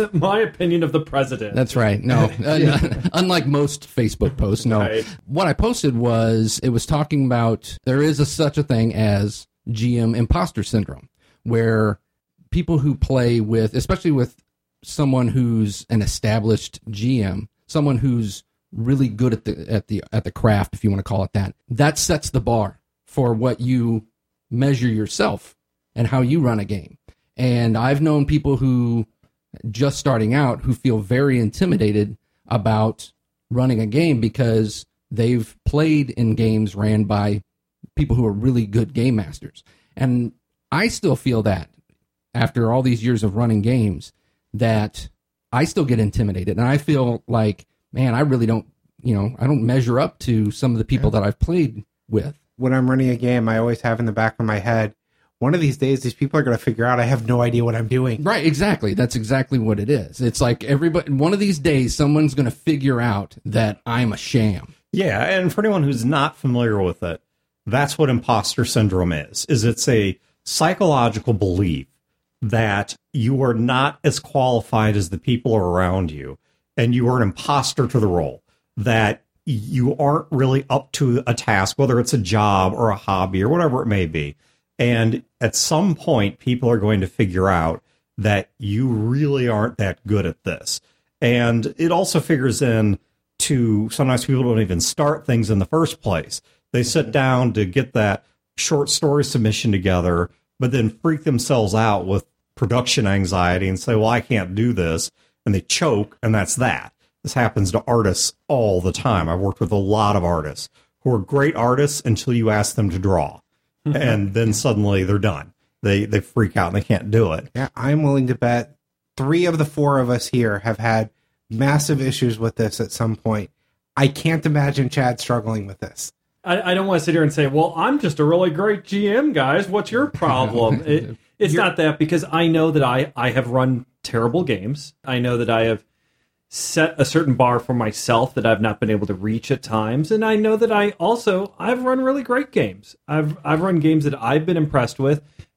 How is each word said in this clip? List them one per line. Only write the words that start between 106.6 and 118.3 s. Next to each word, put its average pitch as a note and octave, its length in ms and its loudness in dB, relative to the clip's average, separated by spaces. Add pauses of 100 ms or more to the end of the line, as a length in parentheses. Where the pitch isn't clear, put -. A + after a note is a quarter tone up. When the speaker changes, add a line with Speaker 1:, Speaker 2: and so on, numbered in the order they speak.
Speaker 4:
This - 100 -8
happens G#2 380 0
to A#2 140 0
artists G#2+ 480 0 (140)
all G#2+ 320 0
the F2+ 120 -2
time. F#2 360 0
I've F2 120 -2
worked G2 200 -4
with G2 120 -2
a G#2 40 0
lot G#2 380 2
of F#2 100 0
artists D#2+ 440 -4 (340)
who C3 120 0
are A2 40 0
great C#3 380 0
artists B2+ 480 0
until A#2+ 300 0
you A2+ 160 2
ask G#2 260 0
them G#2 140 0
to F2+ 80 -4
draw. E2 420 0 (460)
Speaker 1:
Mm-hmm. D3 100 0
Speaker 4:
And G#2 380 0
then A2+ 180 2
suddenly G#2 520 0
they're G2+ 140 0
done. F2 340 -4 (300)
They, G2+ 240 2
they G#2 140 0
freak - 360 -2
out F2+ 120 0
and F#2 80 -4
they G2+ 100 -2
can't G2+ 240 -2
do G#2+ 220 2
it. - 220 -6
Speaker 3:
Yeah, C3 220 -4
I'm C#3+ 260 0
willing C#3 260 2
to B2+ 60 -2